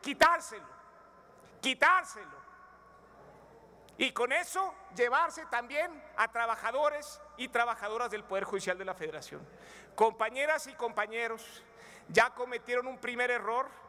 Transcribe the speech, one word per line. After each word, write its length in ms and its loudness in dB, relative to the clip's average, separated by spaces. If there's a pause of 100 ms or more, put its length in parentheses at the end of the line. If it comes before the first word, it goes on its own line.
Quitárselo, 640 2 (920)
quitárselo. 800 2 (1600)
Y 140 0
con 200 0
eso 400 0 (240)
llevarse 540 2
también 520 -2 (140)
a 160 2
trabajadores 880 -2 (160)
y 120 -6
trabajadoras 640 0
del 140 -8
Poder 200 -2
Judicial 340 -2
de 80 -10
la 80 -6
Federación. 520 -10 (480)
Compañeras 760 2
y 40 -16
compañeros, 920 -6 (460)
ya 220 8
cometieron 560 -4
un 120 -8
primer 320 0
error 380 0 (200)